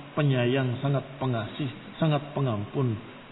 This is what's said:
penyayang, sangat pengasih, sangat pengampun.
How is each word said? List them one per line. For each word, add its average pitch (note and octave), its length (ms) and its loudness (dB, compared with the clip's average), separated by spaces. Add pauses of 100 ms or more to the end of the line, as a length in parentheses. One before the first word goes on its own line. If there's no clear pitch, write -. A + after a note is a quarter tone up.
(160)
penyayang, C3 640 4
sangat C#3 240 2 (160)
pengasih, B2+ 480 -2 (320)
sangat D3+ 220 4 (100)
pengampun. A#2+ 640 0 (360)